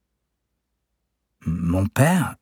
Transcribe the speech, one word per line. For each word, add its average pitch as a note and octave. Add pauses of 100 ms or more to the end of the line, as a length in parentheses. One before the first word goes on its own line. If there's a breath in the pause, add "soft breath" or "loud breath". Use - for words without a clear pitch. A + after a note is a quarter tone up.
(1500)
Mon F2
père, D3+